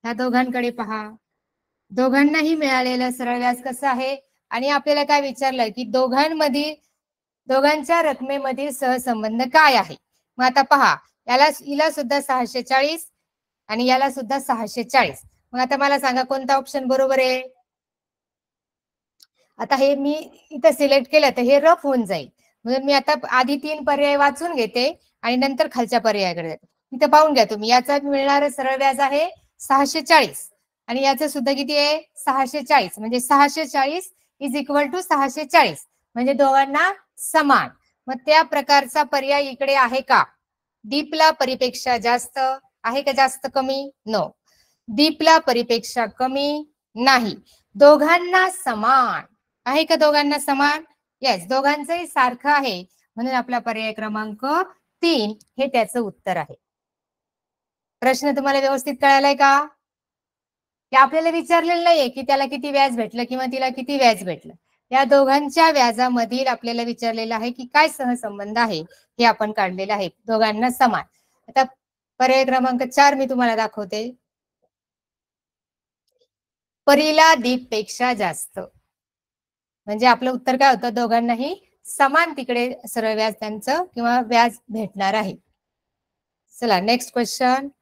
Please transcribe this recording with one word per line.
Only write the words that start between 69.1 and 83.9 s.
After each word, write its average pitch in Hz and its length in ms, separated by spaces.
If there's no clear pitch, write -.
हे 240 60
आपण 214 280
काढलेलं 190 400
आहे, 202 160
दोघांना 220 640
समान. 240 320
आता 269 140
पर्याय 262 260
क्रमांक 254 380
चार 285 320
मी 269 100
तुम्हाला 247 320
दाखवते. 220 580
परीला 311 480
दीपपेक्षा 247 800
जास्त, 190 460
म्हणजे 214 200
आपलं 247 240
उत्तर 254 260
काय 269 180
होतं? 233 200
दोघांनाही 240 720
समान 311 520
तिकडे 247 380
सरळ 220 260
व्याज 220 260
त्यांचं 220 440